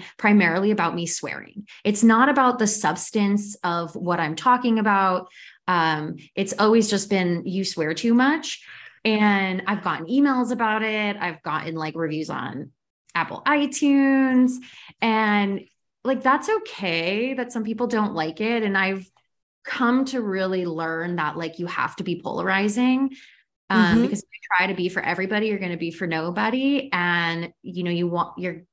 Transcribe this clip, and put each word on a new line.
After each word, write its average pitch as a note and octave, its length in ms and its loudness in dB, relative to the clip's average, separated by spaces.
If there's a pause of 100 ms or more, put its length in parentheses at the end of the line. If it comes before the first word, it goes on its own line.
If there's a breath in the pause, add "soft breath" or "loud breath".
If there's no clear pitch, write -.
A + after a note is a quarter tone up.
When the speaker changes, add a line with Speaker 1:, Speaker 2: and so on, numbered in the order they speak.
(160 loud breath)
Speaker 1:
primarily G3 540 4
about F3 240 0
me E3+ 120 -4
swearing. - 640 -10 (160 soft breath)
It's G#3 180 0
not A3+ 280 6
about B3+ 280 4
the A3 80 2
substance G3+ 960 -2
of E3+ 320 -4
what F3 260 -2
I'm D#3 140 -2
talking B3 440 2
about. F#3+ 500 2 (400 soft breath)
Um, D#3+ 480 0 (180 soft breath)
it's G3 240 -2
always G#3+ 300 4
just G3 220 -2
been, F3 340 0
"You F#3 200 -4
swear E3 280 -4
too A3+ 220 0
much." C#4 500 0 (400 loud breath)
And G3+ 640 2
I've G3+ 180 -4
gotten D#3+ 220 -4
emails B3+ 440 2
about A3 320 0
it. G#3 380 -2
I've E3 220 -6
gotten, D#3 320 -6
like, D#3 200 -6
reviews D#3 360 -4
on C3 420 -8 (420)
Apple E3 320 -4
iTunes, C4+ 1040 4 (500 loud breath)
and, G#3 580 2 (440)
like, C4 180 0
that's C#4+ 260 2
okay G#3+ 840 -2
that B3 180 -6
some A3 120 -4
people A3+ 220 -2
don't G#3+ 280 0
like D#3+ 260 -4
it. A3+ 220 0
And G3 160 0
I've F#3+ 280 -2 (580)
come B3+ 420 2
to B3+ 160 -4
really F#3+ 420 -2
learn E3 520 -4
that, D#3 200 -2
like, E3 220 -8
you F3 80 -6
have - 300 -6
to - 80 -10
be F3 180 -4
polarizing, G#3+ 880 0 (600 loud breath)
um, F#3+ 140 4 (120)
Speaker 2:
Mm-hmm. A#3 60 6
Speaker 1:
because G#3+ 180 -2
if - 120 -20
you - 60 -20 (180)
try F3+ 120 4
to F#3+ 60 -2
be F3+ 140 -2
for F3+ 140 -4
everybody, F#3+ 460 -2
you're G3+ 100 -2
gonna F3+ 180 -6
be E3+ 140 -6
for F3+ 160 -8
nobody. G#3+ 840 -2
And, E3+ 600 0 (100)
you F3+ 200 -8
know, F3 80 -2
you F3 180 0
want, E3+ 300 -4
you're, F3 240 -8 (100)